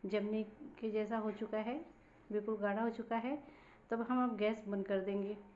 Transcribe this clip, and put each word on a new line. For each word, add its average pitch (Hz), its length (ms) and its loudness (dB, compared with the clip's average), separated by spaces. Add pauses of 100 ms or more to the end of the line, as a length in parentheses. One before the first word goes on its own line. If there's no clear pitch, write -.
जमने 208 360 2 (360)
के 220 120 0
जैसा 214 260 0
हो 214 160 0
चुका 214 260 -2
है, 240 200 -2 (500)
बिल्कुल 208 280 0
गाढ़ा 202 240 2
हो 233 100 4
चुका 226 260 -2
है। 262 200 0 (540)
तब 233 100 0
हम 247 220 4
अब 233 140 2
गैस 214 300 2
बंद 196 200 0
कर 196 140 4
देंगे 202 360 0 (180)